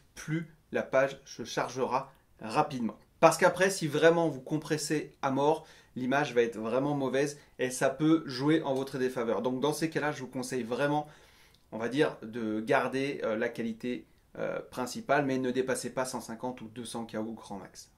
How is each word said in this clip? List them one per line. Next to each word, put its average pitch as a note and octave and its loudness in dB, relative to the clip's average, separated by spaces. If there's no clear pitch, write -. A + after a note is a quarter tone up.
plus D#3+ -4
la A#2 0
page C3+ 2
se - -12
chargera B2 -2
rapidement. A#2+ -2
Parce D#3+ 8
qu'après, F3+ 4
si E3+ -2
vraiment E3 6
vous C3 -4
compressez D3+ -2
à C3+ 0
mort, D3 2
l'image B2+ 0
va A#2+ 6
être A2+ 0
vraiment C3 0
mauvaise C3+ 0
et B2+ 0
ça C3 2
peut D#3 4
jouer C#3 2
en C3+ 0
votre C3+ -4
défaveur. A#2+ 0
Donc B2+ -2
dans D3 2
ces D#3+ -2
cas-là, D3 -2
je C3 -10
vous B2+ -10
conseille B2+ -6
vraiment, C#3+ 0
on A2+ -8
va A#2 -4
dire, C#3 2
de A2 -4
garder, C3 0
euh, A2 0
la A#2 0
qualité, A#2 -6
euh, - -4
principale, B2+ 0
mais C3 0
ne B2+ 0
dépassez B2+ -2
pas B2+ -2
cent B2 -6
cinquante B2 -8
ou A2 -12
deux A#2 -12
cents A#2 -8
K A2 -10
O A2 -4
grand G#2 -12
max. - -18